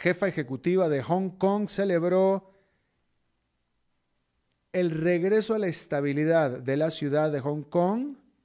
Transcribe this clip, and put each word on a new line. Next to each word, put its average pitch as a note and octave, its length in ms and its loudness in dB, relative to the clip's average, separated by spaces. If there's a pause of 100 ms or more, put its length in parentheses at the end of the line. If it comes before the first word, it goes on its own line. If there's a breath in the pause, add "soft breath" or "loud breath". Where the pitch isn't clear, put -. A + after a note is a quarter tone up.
jefa F3+ 280 0
ejecutiva E3 600 -2
de C#3 140 0
Hong F3+ 280 -2
Kong, G3 380 -2
celebró F#3+ 800 0 (2250 soft breath)
el F3+ 180 0
regreso F3+ 640 0
a A3 40 0
la G3 100 0
estabilidad D3 920 0
de C3 180 -2
la D#3+ 120 0
ciudad D3+ 400 0
de C#3+ 100 -2
Hong D3 220 -4
Kong A3 540 0 (280)